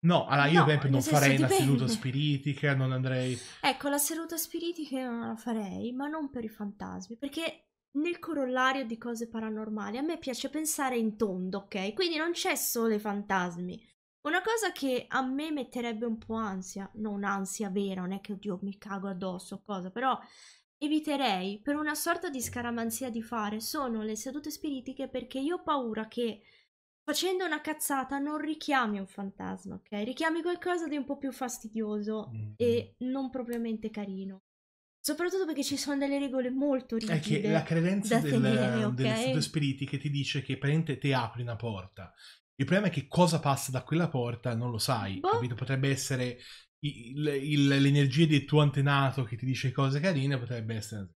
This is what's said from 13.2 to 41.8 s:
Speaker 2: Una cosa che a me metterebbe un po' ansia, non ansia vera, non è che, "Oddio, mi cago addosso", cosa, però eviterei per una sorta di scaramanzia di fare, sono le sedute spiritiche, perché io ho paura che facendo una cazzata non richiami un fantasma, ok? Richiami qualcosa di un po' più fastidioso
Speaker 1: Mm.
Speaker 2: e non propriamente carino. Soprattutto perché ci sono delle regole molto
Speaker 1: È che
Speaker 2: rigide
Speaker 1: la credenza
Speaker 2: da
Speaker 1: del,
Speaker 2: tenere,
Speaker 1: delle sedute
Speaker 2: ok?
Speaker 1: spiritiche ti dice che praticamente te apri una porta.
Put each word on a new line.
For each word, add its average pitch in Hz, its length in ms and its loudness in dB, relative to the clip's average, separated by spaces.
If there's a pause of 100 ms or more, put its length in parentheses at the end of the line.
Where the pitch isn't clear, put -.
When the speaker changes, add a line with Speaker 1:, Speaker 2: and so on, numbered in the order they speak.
Speaker 2:
Una 349 160 2
cosa 440 300 0
che 254 360 -2
a 262 140 0
me 277 280 -2
metterebbe 240 540 -4
un 226 140 -2
po' 220 160 -8
ansia, 196 600 -6
non 208 300 -4
ansia 196 460 -2
vera, 190 320 -2
non 180 100 -4
è 196 80 -6
che, - 120 -10
"Oddio, 208 300 -4
mi 196 160 -6
cago 196 300 -8
addosso", 185 560 -8
cosa, 185 260 -6
però 247 280 0 (600)
eviterei 269 840 0
per 285 140 0
una 302 180 -2
sorta 349 340 -2
di 269 140 -6
scaramanzia 233 680 -4
di 226 120 -6
fare, 214 380 -4
sono 240 420 -4
le 214 140 -4
sedute 285 340 -8
spiritiche, 269 580 -6
perché 254 300 -6
io 311 180 0
ho 359 60 -8
paura 240 460 -2
che 233 340 -4 (600)
facendo 370 420 0
una 311 160 -2
cazzata 277 580 -2
non 302 200 -2
richiami 285 600 0
un 196 80 -6
fantasma, 190 680 -10
ok? - 140 -18 (140)
Richiami 320 380 0
qualcosa 349 460 -2
di 294 80 -2
un 277 80 -2
po' 226 140 -4
più 269 140 -4
fastidioso 220 1000 -4
Speaker 1:
Mm. 107 240 -8
Speaker 2:
e 240 380 2 (100)
non 262 260 -2
propriamente 233 600 -4
carino. 196 500 -8 (600)
Soprattutto 349 460 0
perché 285 160 -2
ci 277 140 -2
sono 277 220 -2
delle 277 200 0
regole 262 320 0
molto 262 460 0
Speaker 1:
È 214 240 0
che 151 180 0
Speaker 2:
rigide 156 140 2
Speaker 1:
la 160 100 4
credenza 180 540 2
Speaker 2:
da - 20 6
Speaker 1:
del, 147 140 2
Speaker 2:
tenere, 123 600 4
Speaker 1:
delle 131 220 2
sedute 240 240 2
Speaker 2:
ok? 147 60 2
Speaker 1:
spiritiche 139 540 -2
ti 147 120 -2
dice 139 320 0
che 131 160 -4
praticamente 151 400 2
te 139 160 2
apri 120 280 0
una 117 120 -4
porta. 98 580 -8 (440)